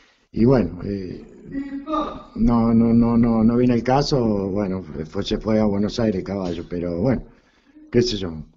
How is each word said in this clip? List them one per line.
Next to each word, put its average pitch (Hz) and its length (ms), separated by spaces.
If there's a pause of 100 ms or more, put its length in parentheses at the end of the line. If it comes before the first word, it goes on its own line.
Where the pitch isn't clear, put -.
(320)
y 107 140
bueno, 92 380
eh, 95 400 (1120)
no, 117 380
no, 117 200
no, 117 240
no, 117 260
no 117 120
viene 123 200
el 117 80
caso, 113 680
bueno, 95 340
fue, 78 400
se 107 140
fue 107 220
a 107 60
Buenos 101 340
Aires 110 180
el 87 60
caballo, 90 460
pero 87 300
bueno, 127 240 (680)
qué 120 100
sé 120 160
yo, 92 160 (240)